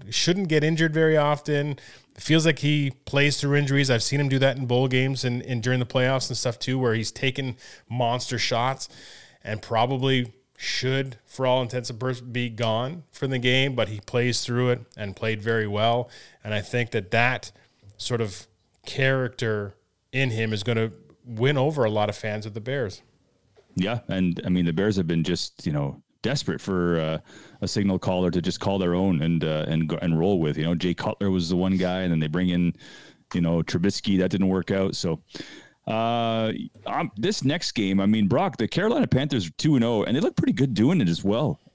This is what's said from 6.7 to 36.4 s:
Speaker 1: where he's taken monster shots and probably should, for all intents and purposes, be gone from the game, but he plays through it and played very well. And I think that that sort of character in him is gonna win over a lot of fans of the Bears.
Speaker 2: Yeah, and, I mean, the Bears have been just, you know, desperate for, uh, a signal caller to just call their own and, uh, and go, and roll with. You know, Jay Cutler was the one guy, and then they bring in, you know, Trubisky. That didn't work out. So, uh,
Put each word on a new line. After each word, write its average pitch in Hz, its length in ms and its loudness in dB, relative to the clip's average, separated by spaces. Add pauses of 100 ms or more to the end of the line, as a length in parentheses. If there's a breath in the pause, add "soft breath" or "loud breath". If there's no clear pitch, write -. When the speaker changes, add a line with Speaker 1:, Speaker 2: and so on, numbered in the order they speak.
Speaker 1:
where 120 180 2
he's 113 160 -2
taken 131 440 -4 (340 loud breath)
monster 120 480 -2
shots 123 520 -2 (540 loud breath)
and 107 180 -6
probably 123 720 0 (240)
should, 131 580 -4 (100)
for 131 220 -4
all 127 140 4
intents 120 280 -6
and 117 80 -10
purposes, 123 240 -6
be 123 280 -4
gone 117 600 -2
from 135 200 -4
the 127 80 -2
game, 127 360 4
but 110 120 0
he 104 140 -8
plays 123 400 0
through 123 300 0
it 117 100 -2 (160)
and 98 180 -8
played 110 260 -4
very 113 260 0
well. 117 420 0 (340 loud breath)
And 107 100 -6
I 104 60 0
think 120 320 -4
that 101 200 -4
that 117 420 0 (440 soft breath)
sort 117 220 -4
of 104 260 -6 (400)
character 123 880 -2 (360)
in 131 200 0
him 110 200 0
is 104 120 -2
gonna 113 280 0 (340)
win 123 320 0
over 139 280 2
a 110 40 2
lot 104 200 2
of 101 80 -4
fans 107 280 -6
of 104 80 -10
the 113 60 -10
Bears. 120 420 -6 (760)
Speaker 2:
Yeah, 104 240 -2 (100)
and, 92 360 0
I 92 40 -2
mean, 90 160 2
the 85 80 2
Bears 98 240 2
have 87 100 0
been 82 160 2
just, - 420 -4
you 82 60 -2
know, 71 300 -4 (220)
desperate 107 360 -4
for, 87 400 0
uh, 80 180 -2 (440 loud breath)
a 95 60 -4
signal 98 300 0
caller 90 340 0
to 87 100 0
just 87 180 -2
call 98 200 0
their 87 160 2
own 90 260 2
and, 82 240 0
uh, 78 240 0
and 80 180 0
go, 80 140 -4
and 82 180 2
roll 92 220 4
with. 76 160 0
You 76 80 -2
know, 87 100 0
Jay 87 180 0
Cutler 101 380 -2
was 90 160 0
the 90 80 0
one 95 220 2
guy, 92 240 0
and 90 100 0
then 80 80 2
they 78 80 0
bring 90 220 0
in, 87 240 2 (600 loud breath)
you 87 60 0
know, 82 240 2
Trubisky. 95 540 0
That 90 140 2
didn't 95 180 2
work 95 220 0
out. 98 260 0
So, 82 240 -2 (640 loud breath)
uh, 113 640 0 (340)